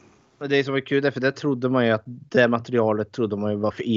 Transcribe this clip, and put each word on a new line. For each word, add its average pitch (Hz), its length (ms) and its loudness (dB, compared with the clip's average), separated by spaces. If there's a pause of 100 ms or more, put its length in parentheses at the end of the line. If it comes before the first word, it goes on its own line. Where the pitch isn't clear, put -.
(400)
Men 143 100 -8
det 139 80 2
är 139 60 2
som 135 120 -4
är 135 40 0
kul, 139 240 0
därför 127 180 -2
där 131 100 2
trodde 131 380 -2
man 127 160 4
ju 113 60 4
att 110 140 0
det 120 420 2
materialet 113 640 0
trodde 107 240 -2
man 104 160 -2
ju 104 60 -2
var 104 140 0
för - 120 -12 (140)